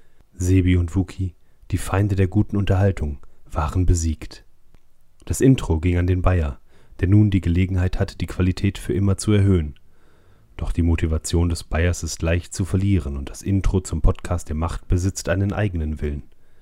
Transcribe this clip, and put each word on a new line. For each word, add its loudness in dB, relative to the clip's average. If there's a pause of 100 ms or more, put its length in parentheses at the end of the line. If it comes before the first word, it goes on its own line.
(340)
Sebi 4
und 0
Wookie, -2 (380)
die 0
Feinde 0
der 2
guten 2
Unterhaltung, 0 (320)
waren -2
besiegt. 0 (800)
Das -4
Intro 4
ging 0
an 0
den 0
Bayer, 0 (400)
der 0
nun 6
die 2
Gelegenheit 0
hatte, -4
die -6
Qualität -2
für -4
immer 0
zu 0
erhöhen. 2 (840)
Doch -2
die 0
Motivation 0
des -4
Bayers -2
ist -8
leicht -2
zu -4
verlieren 0
und -8
das -14
Intro 0
zum -4
Podcast 0
der -6
Macht -6
besitzt 0
einen 0
eigenen -4
Willen. -6 (380)